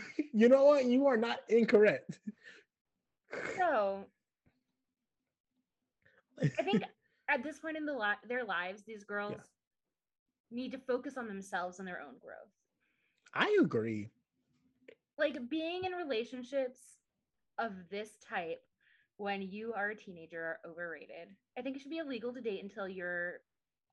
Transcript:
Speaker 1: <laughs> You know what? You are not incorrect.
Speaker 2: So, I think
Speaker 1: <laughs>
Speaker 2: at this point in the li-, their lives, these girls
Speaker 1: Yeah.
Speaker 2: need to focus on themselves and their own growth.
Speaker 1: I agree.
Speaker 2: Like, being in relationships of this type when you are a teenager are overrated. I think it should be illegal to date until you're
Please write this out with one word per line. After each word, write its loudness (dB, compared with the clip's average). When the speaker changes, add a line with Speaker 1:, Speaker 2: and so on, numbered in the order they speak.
Speaker 1:
<laughs> -4
You 8
know 10
what? 8
You 4
are 6
not 0
incorrect. 6
Speaker 2:
So, 2
I 2
think 2
Speaker 1:
<laughs> -12
Speaker 2:
at 0
this -10
point -8
in -6
the -4
li-, -4
their -4
lives, -6
these -16
girls -6
Speaker 1:
Yeah. -10
Speaker 2:
need -8
to -10
focus -4
on -8
themselves -8
and -10
their -10
own -16
growth. -18
Speaker 1:
I 2
agree. 0
Speaker 2:
Like, -2
being -4
in -4
relationships -6
of -8
this -10
type -8
when -6
you -8
are -2
a -8
teenager -14
are -8
overrated. -12
I -8
think -8
it -14
should -16
be -6
illegal -6
to -12
date -6
until -10
you're -6